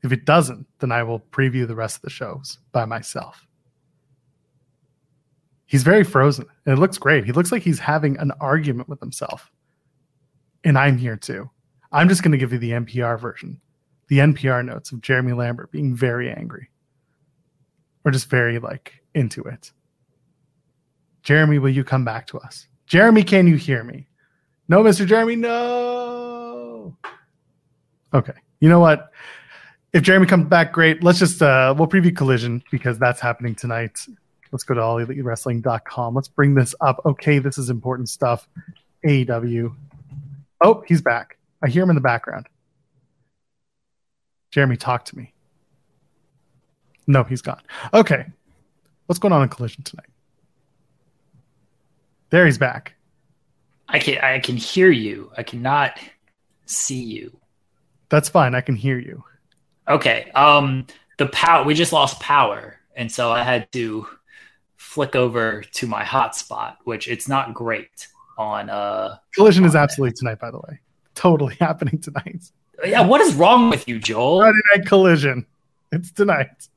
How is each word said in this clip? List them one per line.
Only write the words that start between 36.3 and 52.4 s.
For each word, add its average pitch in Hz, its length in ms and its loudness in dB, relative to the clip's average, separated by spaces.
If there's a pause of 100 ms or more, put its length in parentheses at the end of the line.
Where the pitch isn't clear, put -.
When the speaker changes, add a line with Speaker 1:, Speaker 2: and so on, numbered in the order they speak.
Speaker 1:
this 131 280 0
up. 135 240 0
Okay, 147 340 0
this 135 180 -6
is 127 120 -8
important 123 400 -6
stuff. - 380 -4 (580)
A 156 40 2
E 135 140 2
W. 117 500 -4 (880)
Oh, 151 260 4
he's 160 140 2
back. 117 360 -4 (260)
I 135 60 0
hear 160 140 2
him 185 60 2
in 170 60 4
the 139 60 0
background. 120 460 -4 (2000)
Jeremy, 135 240 2
talk 123 300 -4
to - 120 -20
me. 117 160 -20 (1700)
No, 139 160 4
he's 127 180 -8
gone. - 200 -14 (320)
Okay. 147 320 4 (800)
What's 175 140 -4
going 202 120 0
on 151 100 4
in 131 80 0
Collision - 340 -12
tonight? - 260 -20 (2250)
There 175 160 6